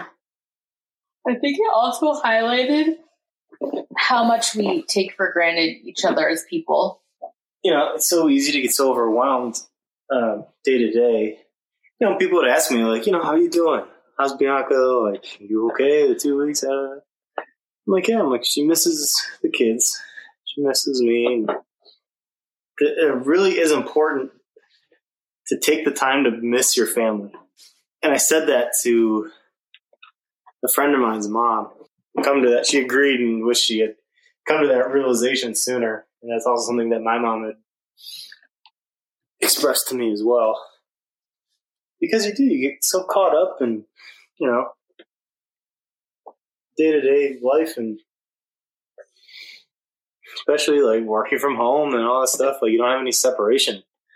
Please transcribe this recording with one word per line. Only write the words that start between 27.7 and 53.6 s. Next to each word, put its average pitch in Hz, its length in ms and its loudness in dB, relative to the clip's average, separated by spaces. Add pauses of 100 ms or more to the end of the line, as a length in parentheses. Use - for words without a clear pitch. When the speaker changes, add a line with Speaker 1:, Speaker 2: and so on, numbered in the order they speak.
Speaker 2:
And 156 100 0
I 139 60 2
said 156 300 2
that 123 260 2 (100)
to 110 480 2 (1300)
a - 20 -2
friend 143 260 2
of 135 60 2
mine's 110 300 -2
mom. 113 420 -2 (500)
Come 139 220 2
to 123 80 4
that, 120 140 2
she 143 140 0
agreed 131 420 0
and 113 240 -2
wished 120 200 0
she 110 140 -2
had 110 160 0 (520)
come 151 140 0
to 143 60 2
that 127 240 2
realization 127 640 -2
sooner. 113 500 -4 (160)
And 117 100 -10
that's 113 140 -4
also 120 220 -2
something 117 220 -2
that 113 120 -2
my 113 160 -2
mom 113 280 -4
had 110 100 -10 (1900)
expressed - 480 0
to 127 60 -6
me 117 160 0
as 104 120 -4
well. 113 380 2 (1400)
Because 202 260 0
you 208 100 -4
do, 277 80 0
you 139 260 0
get - 140 -8
so 185 200 -2
caught 190 320 4
up 170 260 2
in, 113 240 -2 (540)
you 147 80 0
know, 123 200 0 (2000)
day-to-day 143 640 2
life, 151 360 0
and 113 220 -8 (2500)
especially, 147 440 2
like, 113 220 4
working 110 360 -2
from 127 160 -2
home 131 380 0
and 117 100 0
all 123 180 2
that 127 80 0
stuff, 135 320 -2
like, 110 100 2
you 113 60 2
don't 123 140 2
have 131 100 -2
any 127 100 -4
separation. 117 720 0 (320)